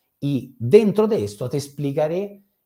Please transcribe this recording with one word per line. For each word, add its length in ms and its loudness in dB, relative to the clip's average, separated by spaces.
y 380 -4
dentro 500 4
de 160 0
esto 260 -8
te 80 -4
explicaré 880 -6